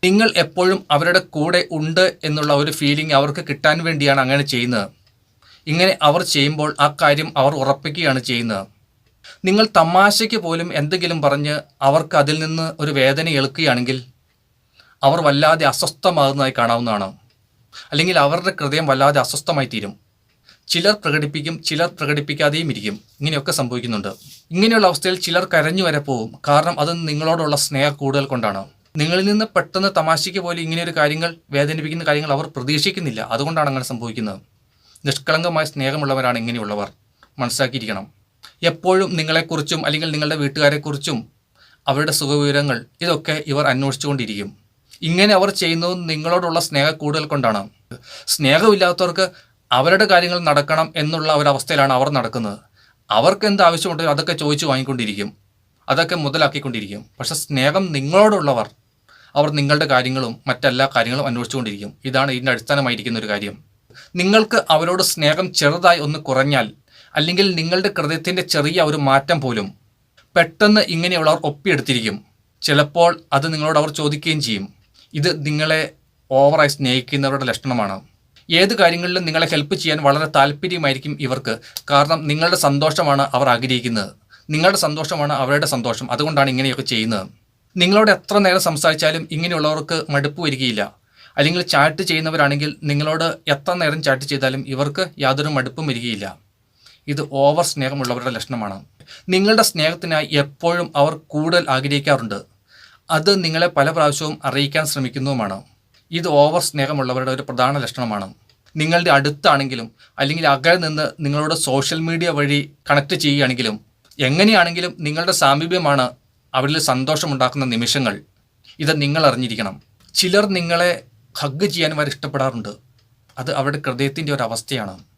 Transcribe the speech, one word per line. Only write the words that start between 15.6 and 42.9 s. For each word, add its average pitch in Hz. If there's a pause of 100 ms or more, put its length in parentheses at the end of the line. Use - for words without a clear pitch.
അസ്വസ്ഥമാകുന്നതായി 139
കാണാവുന്നതാണ്. 117 (840)
അല്ലെങ്കിൽ 170 (100)
അവരുടെ 180
ഹൃദയം 151
വല്ലാതെ 139
അസ്വസ്ഥമായി 139
തീരും. 104 (760)
ചിലർ 180
പ്രകടിപ്പിക്കും, 147 (140)
ചിലർ 165
പ്രകടിപ്പിക്കാതെയും 147
ഇരിക്കും. 101 (240)
ഇങ്ങനെയൊക്കെ 147
സംഭവിക്കുന്നുണ്ട്. 120 (420)
ഇങ്ങനെയുള്ള 214
അവസ്ഥയിൽ 185
ചിലർ 175
കരഞ്ഞു 165
വരെ 151
പോവും. 113 (160)
കാരണം 156
അത് 160 (180)
നിങ്ങളോടുള്ള 156 (100)
സ്നേഹം 143
കൂടുതൽ 139
കൊണ്ടാണ്. 107 (380)
നിങ്ങളിൽ 175
നിന്ന് 214
പെട്ടെന്ന് 190 (100)
തമാശയ്ക്ക് 160
പോലും 170
ഇങ്ങനെയൊരു 165
കാര്യങ്ങൾ, 156 (240)
വേദനിപ്പിക്കുന്ന 156
കാര്യങ്ങൾ 147
അവർ 147 (100)
പ്രതീക്ഷിക്കുന്നില്ല. 147 (140)
അതുകൊണ്ടാണ് 147
അങ്ങനെ 131
സംഭവിക്കുന്നത്. 110 (680)
നിഷ്കളങ്കമായ 156
സ്നേഹമുള്ളവരാണ് 135
ഇങ്ങനെയുള്ളവർ, 104 (520)
മനസ്സിലാക്കിയിരിക്കണം. 117 (680)
എപ്പോഴും 185 (120)
നിങ്ങളെക്കുറിച്ചും 160
അല്ലെങ്കിൽ 151
നിങ്ങളുടെ 151
വീട്ടുകാരെക്കുറിച്ചും 143 (760)
അവരുടെ 147
സുഖവിവരങ്ങൾ 143 (260)